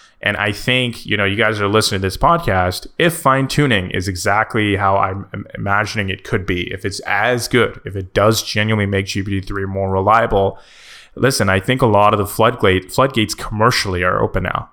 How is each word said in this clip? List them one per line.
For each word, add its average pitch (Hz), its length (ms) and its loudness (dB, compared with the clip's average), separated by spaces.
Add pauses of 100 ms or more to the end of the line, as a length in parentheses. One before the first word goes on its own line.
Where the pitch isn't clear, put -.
(220)
And 104 140 -2
I 104 160 -2
think, 123 540 -2
you 104 100 -2
know, 101 100 0
you 98 100 0
guys 110 260 0
are 101 60 2
listening 104 340 2
to 98 60 0
this 90 100 -4
podcast, 104 720 0 (100)
if 165 180 2
fine 135 320 2
tuning 113 440 0
is 92 160 -4
exactly 104 680 0
how 98 220 2
I'm 98 340 -4
im-, 101 220 -10
imagining 104 560 -2
it 95 140 -8
could 98 240 -4
be, 90 260 -4
if 95 120 -10
it's 98 160 -6
as 113 460 0
good, 117 380 0
if 101 100 -10
it 95 200 -10
does 107 260 4
genuinely 107 460 0
make 98 180 0
G 101 160 -4
P 98 180 -4
T 95 60 -8
three 98 200 -6
more 95 260 -4
reliable, 101 680 2 (560)
listen, 120 340 2
I 95 100 4
think 131 220 0
a 127 60 4
lot 104 260 6
of 104 60 2
the 92 80 0
floodgate, 107 640 2
floodgates 123 420 0
commercially 107 720 0
are 95 180 2
open 95 220 -2
now, - 300 -4